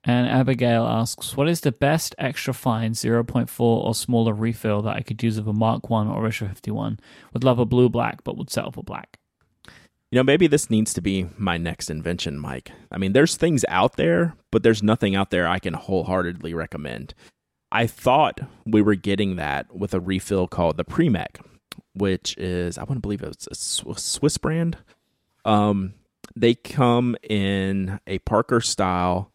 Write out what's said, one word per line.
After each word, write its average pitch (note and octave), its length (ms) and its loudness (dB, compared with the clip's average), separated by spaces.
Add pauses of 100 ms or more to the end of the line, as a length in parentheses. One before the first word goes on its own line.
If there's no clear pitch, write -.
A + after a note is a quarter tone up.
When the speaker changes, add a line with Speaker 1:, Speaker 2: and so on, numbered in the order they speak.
Speaker 1:
And B2 240 2
Abigail B2 560 2
asks, A2+ 520 -2
"What C#3 120 2
is E3+ 120 0
the D3 100 2
best D3 480 0
extra C#3 340 -4
fine A2+ 420 -2
zero A#2 280 0
point A#2 260 -2
four A#2 380 2
or A2+ 80 0
smaller A2+ 400 0
refill G#2+ 480 -2
that G#2+ 140 -4
I - 60 -4
could A2 200 -6
use A2+ 160 0
with G#2 80 -4
a A2 60 -2
Mark A2 360 0
One A2 200 2
or G#2 140 -4
Risher A2 260 -4
fifty-one? G#2+ 500 -6 (340)
Would A#2+ 120 -4
love B2+ 160 4
a B2 40 4
blue B2 240 4
black, A#2 360 -2
but - 120 -8
would - 140 -10
settle - 220 -6
for - 100 -12
black." - 380 -14 (920)
Speaker 2:
You A#2+ 60 0
know, C3 80 6
maybe D#3 240 6
this D3 220 2
needs A2 240 2
to - 60 -2
be F#2 280 -2 (100)
my F#2 180 0
next E2 320 -6
invention, D#2+ 500 -4
Mike. C#2 340 -10 (180)
I - 80 -8
mean, F#2+ 140 0
there's C#3 240 4
things D#3+ 320 2
out F#2 280 2
there, E3+ 380 2 (160)
but A2 140 2
there's A2 180 4
nothing G#2 320 2
out G2 160 0
there F2+ 160 2
I F2+ 140 0
can F2+ 140 -6
wholeheartedly F2+ 760 -2
recommend. D2+ 640 -8 (560)
I A#2 160 2
thought C3 540 2 (260)
we A2 160 2
were G2+ 140 4
getting G2 400 -2
that C#2+ 380 -6
with F#2+ 200 -6
a F#2 60 0
refill F#2 480 -2
called E2+ 280 0
the E2 80 -4
Premec, C3+ 560 0 (540)
which F#2+ 420 -2
is, F2+ 400 -4
I - 80 -12
wanna C3 160 -4
believe G#2 220 -6
it's - 240 -12
a - 80 -14
Sw-, - 420 -6
Swiss - 400 0
brand. E3 400 -2 (680)
Um, G#2 480 2 (420)
they A#2+ 200 4
come A#2+ 680 2
in G2 840 -2
a F#2+ 120 -4
Parker A#2 420 2
style F2+ 760 0